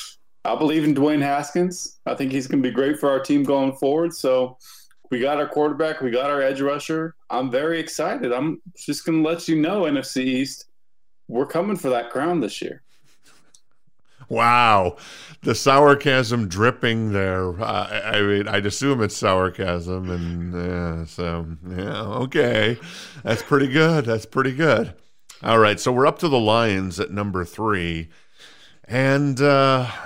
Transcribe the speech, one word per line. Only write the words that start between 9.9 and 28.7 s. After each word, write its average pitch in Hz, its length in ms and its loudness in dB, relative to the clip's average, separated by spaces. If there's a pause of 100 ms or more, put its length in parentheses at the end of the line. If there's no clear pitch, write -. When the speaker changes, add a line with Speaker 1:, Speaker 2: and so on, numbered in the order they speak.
Speaker 1:
F 131 80 -4
C 131 180 -4
East, 131 420 -4 (600)
we're 123 180 -2
coming 190 300 -2
for 151 140 -4
that 120 200 -2
crown 165 300 -2
this 110 220 -4
year. - 200 -10 (1500)
Speaker 2:
Wow. 117 640 4 (460)
The 127 100 -2
sourcasm 131 960 4
dripping 113 640 0
there. 95 380 0 (120)
Uh, - 40 -2
I, 107 520 -4
I 104 40 2
mean, 101 260 2
I'd 104 180 0
assume 131 360 0
it's 101 200 -2
sourcasm. 92 880 -2
And, 87 440 -6
yeah, 87 520 -6
so, 85 400 -6 (240)
yeah, 101 320 -8
okay. 120 760 0 (460)
That's 113 200 -2
pretty 139 240 2
good. 156 380 2
That's 113 200 -2
pretty 131 280 -2
good. 139 400 0 (500)
All 113 160 4
right, 104 200 4
so 131 120 0
we're 127 160 4
up 160 120 0
to 175 100 0
the 135 100 4
Lions 104 600 2
at - 120 -4
number 95 340 -4
three. 85 640 -4 (760)